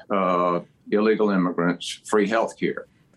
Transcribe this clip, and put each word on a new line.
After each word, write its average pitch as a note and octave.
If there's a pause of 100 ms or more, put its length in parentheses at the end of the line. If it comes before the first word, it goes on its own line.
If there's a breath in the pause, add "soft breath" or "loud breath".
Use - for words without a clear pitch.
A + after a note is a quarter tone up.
(100)
uh, F2+ (320)
illegal G#2+
immigrants F2+
free G#2
health A2+
care, - (300 soft breath)